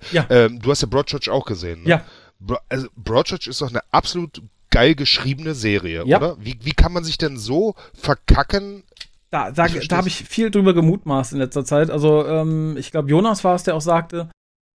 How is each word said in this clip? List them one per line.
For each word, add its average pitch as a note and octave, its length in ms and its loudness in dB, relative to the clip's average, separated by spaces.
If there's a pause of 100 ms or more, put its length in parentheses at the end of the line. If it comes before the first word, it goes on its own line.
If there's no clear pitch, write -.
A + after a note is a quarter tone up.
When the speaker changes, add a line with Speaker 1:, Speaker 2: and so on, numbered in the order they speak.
(100)
Speaker 1:
Ja. E3 180 2
Speaker 2:
ähm, A#2+ 300 4
du A#2 120 0
hast C#3+ 100 0
ja B2 80 -4
Broadchurch C#3 400 -2
auch B2+ 160 -2
gesehen, E2+ 380 -8
ne? D#3+ 60 -2
Speaker 1:
Ja. E3 160 2 (340)
Speaker 2:
Bro-, A2+ 200 -6 (100)
also C3 260 -6
Broadchurch A#2 520 -2
ist B2+ 140 -8
doch C#3 80 -6
eine A#2 120 -6 (100)
absolut E3+ 500 -2 (300)
geil C#3 240 6
geschriebene C#3 580 -2
Serie, G2+ 540 -2
Speaker 1:
Ja. D3 100 4
Speaker 2:
oder? E3+ 220 -2
Wie, G#2 240 -10
wie D3 80 -4
kann E3+ 220 4
man F3 100 -4
sich D#3+ 160 -6
denn C#3+ 180 -4
so D3 380 -2 (180)
verkacken? G3 920 0 (460)
Speaker 1:
Da, B2 220 -4
da, E3 140 2
Speaker 2:
Ich E3+ 80 0
versteh's D#3+ 160 -6
Speaker 1:
da F3 80 0
habe F#3 100 0
ich - 80 -4
viel - 340 -2
drüber G3 240 4
gemutmaßt D#3+ 600 2
in C#3+ 60 -4
letzter C3+ 260 -4
Zeit. D3 260 2
Also, D3+ 340 2
ähm, D#3 520 -2
ich - 140 -12
glaub, D3+ 180 -2
Jonas G3 340 2
war F3+ 100 4
es, F3+ 100 -2
der F3 120 0
auch D#3 60 -4
sagte, E3 480 -2 (460)